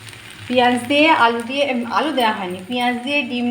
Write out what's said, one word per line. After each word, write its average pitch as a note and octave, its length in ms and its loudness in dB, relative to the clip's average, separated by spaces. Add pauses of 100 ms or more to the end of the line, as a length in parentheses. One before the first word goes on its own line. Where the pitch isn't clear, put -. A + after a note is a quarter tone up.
(480)
পেঁয়াজ B3 300 4 (120)
দিয়ে D4 180 4 (180)
আলু A#3 240 2
দিয়ে, C#4 220 -2
এম, B3 80 -2 (180)
আলু C#4 220 0
দেওয়া A3 180 2
হয়নি, F#3 300 -8
পেঁয়াজ B3 280 -2 (100)
দিয়ে C#4+ 140 0 (120)
ডিম A#3+ 200 -2